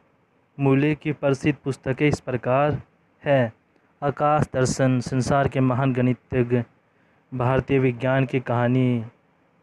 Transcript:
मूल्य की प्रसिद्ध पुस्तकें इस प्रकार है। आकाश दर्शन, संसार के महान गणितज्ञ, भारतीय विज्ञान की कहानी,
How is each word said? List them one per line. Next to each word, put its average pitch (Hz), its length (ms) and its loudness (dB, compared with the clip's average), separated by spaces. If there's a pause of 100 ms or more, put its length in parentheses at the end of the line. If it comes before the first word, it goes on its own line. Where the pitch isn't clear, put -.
(600)
मूल्य 139 360 2
की 151 160 -6
प्रसिद्ध 143 520 -2
पुस्तकें 135 440 -2
इस 143 120 0
प्रकार 131 640 -2 (420)
है। 131 300 2 (500)
आकाश 147 500 0
दर्शन, 131 460 0
संसार 139 480 0
के 135 120 -4
महान 131 340 0
गणितज्ञ, 123 680 0 (680)
भारतीय 131 460 0
विज्ञान 131 460 0
की 131 140 -2
कहानी, 123 680 0 (580)